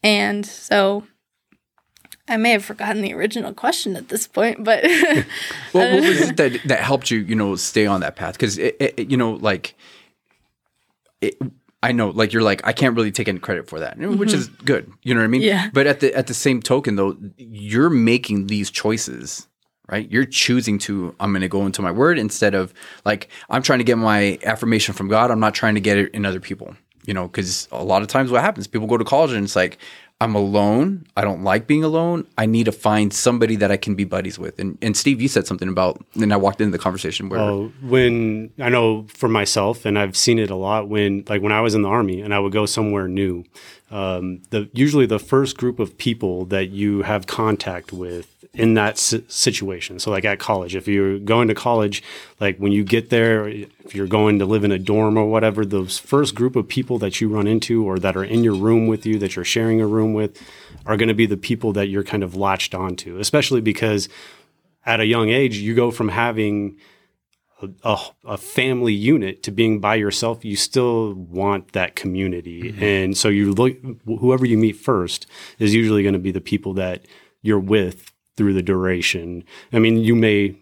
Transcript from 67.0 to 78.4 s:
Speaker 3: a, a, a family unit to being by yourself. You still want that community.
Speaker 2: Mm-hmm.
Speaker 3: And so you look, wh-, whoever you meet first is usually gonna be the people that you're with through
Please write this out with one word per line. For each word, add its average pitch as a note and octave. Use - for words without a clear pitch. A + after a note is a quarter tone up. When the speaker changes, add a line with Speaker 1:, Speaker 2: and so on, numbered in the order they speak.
Speaker 3:
a, G2
a, G#2+
a G#2+
family B2
unit G#2
to -
being A2
by G#2
yourself. A2
You G#2
still A2+
want F#2
that F#2
community. F2+
Speaker 2:
Mm-hmm. G#2
Speaker 3:
And G2
so A2
you G2+
look, B2
wh-, A2+
whoever B2+
you A2+
meet A2
first F#2+
is G#2+
usually A2
gonna G2
be F#2
the F#2
people G2
that F#2
you're G#2+
with F#2+
through G2+